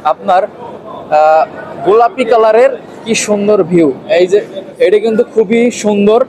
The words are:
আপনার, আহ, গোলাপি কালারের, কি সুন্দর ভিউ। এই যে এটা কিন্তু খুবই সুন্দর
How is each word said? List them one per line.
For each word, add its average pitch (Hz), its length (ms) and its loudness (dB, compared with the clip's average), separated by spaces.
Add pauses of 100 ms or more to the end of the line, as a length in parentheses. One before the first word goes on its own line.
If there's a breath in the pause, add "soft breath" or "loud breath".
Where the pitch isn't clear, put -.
আপনার, 180 400 0
আহ, - 1000 -2 (400)
গোলাপি 233 400 2
কালারের, 226 460 4 (340)
কি 220 100 -2
সুন্দর 208 480 0
ভিউ। 165 300 2 (160)
এই 175 180 2
যে 196 120 0 (400)
এটা 185 200 2
কিন্তু 220 240 0 (120)
খুবই 233 360 2
সুন্দর 208 580 0